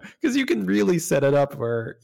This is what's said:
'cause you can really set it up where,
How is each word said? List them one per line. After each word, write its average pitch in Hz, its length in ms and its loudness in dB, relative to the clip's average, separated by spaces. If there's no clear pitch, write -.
'cause 269 140 0
you 269 100 -2
can 220 180 -2
really 190 360 2
set 147 240 0
it 139 100 4
up 143 220 2
where, 117 480 -4